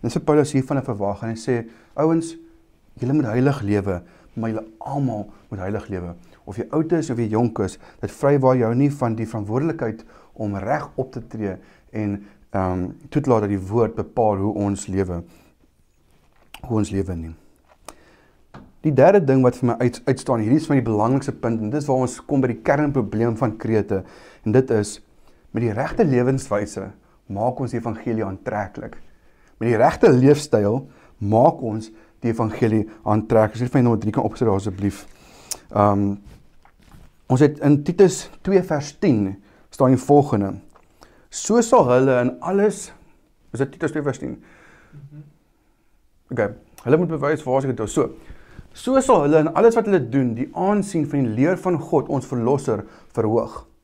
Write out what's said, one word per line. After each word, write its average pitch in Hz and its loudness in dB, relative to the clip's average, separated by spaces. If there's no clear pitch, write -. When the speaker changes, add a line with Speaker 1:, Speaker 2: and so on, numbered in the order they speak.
Speaker 1:
En 123 -4
so 165 -2
Paulus 147 2
hier 131 0
van 139 -4
'n 127 -4
verwag 101 -6
en 113 -8
hy 113 -6
sê, 117 -4
"Ouens, 165 -2
julle 127 -2
moet 151 2
heilig 127 0
lewe, 98 -2
maar 113 -4
julle 110 -6
almal 127 -6
moet 101 -10
heilig 98 -6
lewe. 90 -8
Of 104 -12
jy 117 -6
oud 156 -2
is 165 -2
of 120 -4
jy 117 -2
jonk 113 0
is, 95 -4
dit 110 -2
vrywaar 139 2
jou 117 0
nie 139 2
van 123 -2
die 110 -6
verantwoordelikheid 113 -4
om 104 -6
reg 113 -4
op 131 -6
te - -12
tree 101 -6
en, 101 -4
ehm, 92 -2
toe 147 -2
te 143 -4
laat 113 4
dat 104 -2
die 95 -2
woord 113 0
bepaal 107 0
hoe 101 -2
ons 101 -4
lewe, 90 -4
hoe 117 -4
ons 104 0
lewe 95 -4
nie." 80 -10
Die 151 0
derde 175 6
ding 135 4
wat 123 4
vir 127 -2
my 117 0
uit, 123 -2
uitstaan, 135 0
hierdie 110 2
is 156 0
vir 147 2
my 139 2
die 113 -2
belangrikste 123 0
punt, 117 -4
en 104 -4
dit 147 -2
is 143 -8
waar 131 0
ons 127 -2
kom 139 -2
by 131 2
die - -4
kernprobleem 123 0
van 113 -2
Krete, 104 -2
en 110 -2
dit 131 4
is, 104 -2
met 117 -2
die 113 -2
regte 139 -2
lewenswyse 123 -2
maak 117 -4
ons 120 -6
die 120 -4
evangelie 110 -4
aantreklik. 104 -8
Met 113 0
die 113 2
regte 156 4
leefstyl 127 4
maak 113 2
ons 110 -6
die 117 0
evangelie 110 0
aantreklik. 110 2
As 113 -4
jy 123 -2
vir 139 2
my 123 4
nommer 117 2
drie 104 -4
kan 123 0
opsit 113 -2
daar 98 2
asseblief. 98 -4
Ehm, 101 2
ons 135 4
het 147 0
in 147 6
Titus 180 4
twee 190 4
vers 143 -4
tien 104 2
staan 131 4
die 127 2
volgende. 123 2
"So - 0
sal 226 6
hulle 127 4
in 123 0
alles," 202 -2
is 113 -10
dit 135 -2
Titus 151 -6
twee 156 -6
vers 139 -4
tien? - -12
Speaker 2:
Mhm. 147 -20
Speaker 1:
Okay, 113 0
hulle 131 2
moet 170 0
bewys 147 -2
waar 127 0
as 135 0
ek 135 -2
dit 127 -4
doen. 107 -6
So, 131 0
"So 262 0
sal 262 4
hulle 147 4
in 156 0
alles 226 6
wat 226 0
hulle 180 0
doen, 123 0
die 120 -6
aansien 185 -2
van 143 0
die 117 0
leer 139 2
van 180 -2
God, 147 0
ons 139 -2
verlosser, 123 -2
verhoog." - -2